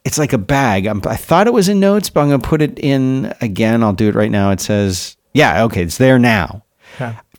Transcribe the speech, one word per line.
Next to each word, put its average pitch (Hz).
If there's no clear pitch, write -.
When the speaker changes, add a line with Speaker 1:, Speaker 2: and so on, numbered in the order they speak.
Speaker 1:
it's -
like 151
a 127
bag. 104
I'm, 107
I 113
thought 180
it 240
was 196
in 202
notes, 196
but 165
I'm 147
gonna 143
put 156
it -
in 131
again. 113
I'll 104
do 107
it 101
right 107
now. 98
It 95
says, 101
yeah, 113
okay, 101
it's 82
there 131
now. 107
Speaker 2:
Okay. 117